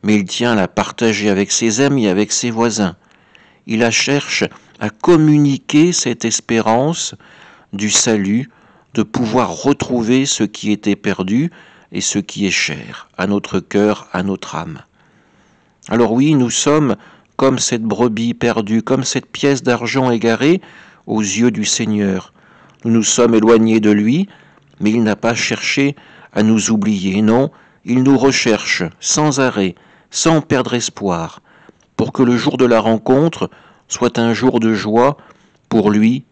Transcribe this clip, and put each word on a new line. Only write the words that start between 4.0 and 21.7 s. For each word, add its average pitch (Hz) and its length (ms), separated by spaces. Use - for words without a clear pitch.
à 104 100
communiquer 151 1000
cette 117 320
espérance 113 920
du 104 180
salut, 107 600
de 113 100
pouvoir 110 500
retrouver 127 720
ce 117 200
qui 107 260
était 101 240
perdu 104 560
et 95 100
ce - 200
qui 101 260
est 85 60
cher - 560
à 185 80
notre 101 320
cœur, - 540
à 90 100
notre 95 320
âme. 76 280
Alors 113 240
oui, 143 220
nous 123 160
sommes 143 440
comme 135 240
cette 113 240
brebis 113 520
perdue, 113 480
comme 131 200
cette - 240
pièce 139 380
d'argent 123 480
égarée 117 480
aux 110 140
yeux 107 280
du 107 140
Seigneur. 104 680